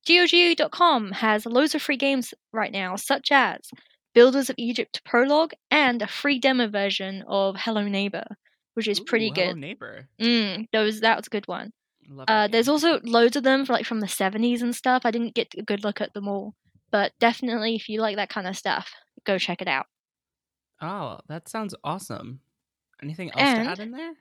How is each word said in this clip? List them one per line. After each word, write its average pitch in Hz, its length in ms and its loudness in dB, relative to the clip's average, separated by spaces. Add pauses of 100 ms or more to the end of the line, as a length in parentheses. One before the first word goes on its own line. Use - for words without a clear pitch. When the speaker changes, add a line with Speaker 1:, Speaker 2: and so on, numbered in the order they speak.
Speaker 1:
G 349 140 6
O 349 60 6
G 339 280 4
dot - 180 -2
com 254 400 2
has 214 340 0
loads 262 280 2
of 294 80 -2
free 285 160 -2
games 277 360 -2 (180)
right 220 200 -4
now, 190 240 -6
such - 360 -4
as 247 260 4 (560)
Builders 254 360 8
of - 80 -6
Egypt - 460 -6
Prologue 294 480 2 (180)
and 254 320 2
a 208 60 -6
free 285 300 -2
demo 247 300 2
version 196 600 -4
of 196 300 0
Hello 214 300 -2
Neighbor, 202 380 -4 (480)
which 220 140 -2
is 196 120 -2
pretty 220 300 0
Speaker 2:
Ooh, - 20 -10
Hello 180 220 0
Speaker 1:
good. - 20 -8
Speaker 2:
Neighbor. 139 520 -14 (120)
Speaker 1:
Mm, 220 520 0
those, 214 280 2
that 226 180 4
was 214 100 -10
a - 20 -16
good 202 180 -6
one. 185 240 -8 (360)
Speaker 2:
Love 135 220 -6
that 214 140 4
Speaker 1:
Uh, 208 40 0
there's 233 200 4
Speaker 2:
game. - 20 2
Speaker 1:
also 302 340 2
loads 233 320 4
of 254 80 -2
them 269 220 2
for, 247 80 0
like, 226 120 -2
from 226 140 -4
the 196 80 -4
seventies 226 540 0
and 240 140 -2
stuff. 254 280 2
I 233 80 2
didn't 233 220 -4
get - 240 -4
a 208 40 -10
good 202 220 -4
look 208 160 -4
at - 140 -6
them 202 140 -8
all, 202 260 -8 (380)
but 202 280 0
definitely 233 560 0
if - 120 -10
you 214 120 -6
like 208 160 -2
that 196 140 -4
kind 190 180 -8
of 196 80 -8
stuff, - 360 -4 (340)
go 190 120 2
check 180 240 -4
it 180 60 -6
out. 135 180 -2 (920)
Speaker 2:
Oh, 160 480 -8
that 160 200 -12
sounds 220 260 -8 (100)
awesome. 143 560 -8 (640)
Anything 160 300 -10
else 269 220 0
to 220 80 -2
Speaker 1:
And 254 60 -4
Speaker 2:
add 185 120 -8
in 226 120 -12
there? 320 280 -14